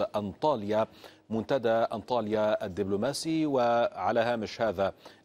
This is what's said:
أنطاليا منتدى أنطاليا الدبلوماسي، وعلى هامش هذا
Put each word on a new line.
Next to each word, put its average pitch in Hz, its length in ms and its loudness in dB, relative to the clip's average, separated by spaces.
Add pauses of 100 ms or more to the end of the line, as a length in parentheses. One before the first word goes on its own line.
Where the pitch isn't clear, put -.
(160)
أنطاليا 107 720 0 (420)
منتدى 113 400 0
أنطاليا 110 960 0
الدبلوماسي، 107 800 -2
وعلى 117 760 2
هامش 117 420 -2
هذا 98 320 0 (320)